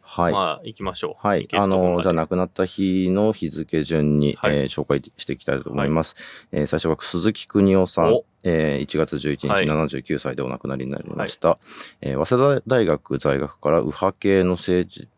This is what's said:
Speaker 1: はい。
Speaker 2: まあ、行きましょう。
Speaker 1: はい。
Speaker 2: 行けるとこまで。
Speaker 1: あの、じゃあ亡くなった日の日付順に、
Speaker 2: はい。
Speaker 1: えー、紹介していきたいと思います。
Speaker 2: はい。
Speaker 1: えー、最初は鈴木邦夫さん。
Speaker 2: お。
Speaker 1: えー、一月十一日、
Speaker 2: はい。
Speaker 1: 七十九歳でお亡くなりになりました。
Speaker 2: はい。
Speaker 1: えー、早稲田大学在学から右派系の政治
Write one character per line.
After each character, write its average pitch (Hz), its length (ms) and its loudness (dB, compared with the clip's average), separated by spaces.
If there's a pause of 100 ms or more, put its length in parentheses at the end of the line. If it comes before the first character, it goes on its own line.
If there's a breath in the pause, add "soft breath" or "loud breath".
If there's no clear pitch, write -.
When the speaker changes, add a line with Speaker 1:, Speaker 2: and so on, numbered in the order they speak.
Speaker 1:
は 87 300 -2
い。 - 20 0
Speaker 2:
ま 101 60 0 (200)
あ、 - 60 -16
行 110 140 -14
き - 40 -12
ま 95 100 -6
し - 120 -10
ょ - 180 -6
う。 - 20 -20
Speaker 1:
は 101 120 4
い。 - 60 0
Speaker 2:
行 - 80 -10
け - 60 -2
る 101 60 4
と 98 60 2
こ 95 80 2
ま 92 60 4
で。 - 20 4
Speaker 1:
あ 90 140 2
の、 87 40 -2
じ 92 60 2
ゃ - 20 2
あ - 40 2
亡 80 120 0
く 90 100 -2
な 90 100 0
っ - 20 -10
た - 180 -2
日 92 440 0
の 104 220 2
日 87 160 -4
付 76 360 -4
順 73 320 2
に、 73 240 2
Speaker 2:
は 101 100 2
い。 71 60 2
Speaker 1:
え 69 80 2
ー、 - 0 -
紹 73 200 -6
介 71 160 0 (160)
し - 80 -12
て 73 100 -4
い - 20 -14
き - 80 -20
た 69 100 -2
い 67 80 -4
と - 80 -10
思 71 140 -2
い 69 40 0
ま 80 140 2
す。 - 140 -8 (340 loud breath)
Speaker 2:
は - 80 -4
い。 76 40 0
Speaker 1:
え - 20 0
ー、 - 20 -6
最 80 140 -2
初 82 80 -2
は 78 100 2
鈴 87 340 -2
木 - 140 -10
邦 98 300 4
夫 95 100 4
さ 87 160 0
ん。 82 100 4
Speaker 2:
お。 - 120 2 (180)
Speaker 1:
え 78 380 0
ー、 - 20 -4
一 76 160 -6
月 78 220 -2
十 76 100 -4
一 71 140 -6
日、 71 60 -2
Speaker 2:
は 98 120 2
い。 82 40 0
Speaker 1:
七 76 200 0
十 69 160 -6
九 73 160 -4
歳 64 160 -6
で 69 80 -6
お 64 60 -4
亡 64 120 -8
く - 80 -8
な 67 60 -4
り 65 120 -6
に 65 40 -6
な 69 80 -6
り - 60 -12
ま - 240 -8
し - 100 -12
た。 85 120 2
Speaker 2:
は - 40 6
い。 - 40 -10 (420 loud breath)
Speaker 1:
え 67 160 -4
ー、 76 80 2
早 131 300 4
稲 127 60 0
田 - 60 -18
大 117 200 2
学 71 340 0
在 69 180 2
学 71 220 -6
か 73 100 0
ら 80 80 6
右 69 120 0
派 95 280 0
系 98 240 4
の 90 120 2
政 90 360 0
治 - 160 -20 (120)